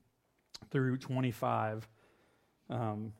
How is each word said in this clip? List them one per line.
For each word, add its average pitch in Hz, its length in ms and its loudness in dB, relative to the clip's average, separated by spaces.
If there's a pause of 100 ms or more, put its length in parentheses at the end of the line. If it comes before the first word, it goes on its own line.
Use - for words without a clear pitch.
(720)
through 131 260 4
twenty-five, 117 880 0 (840)
um, 110 500 -2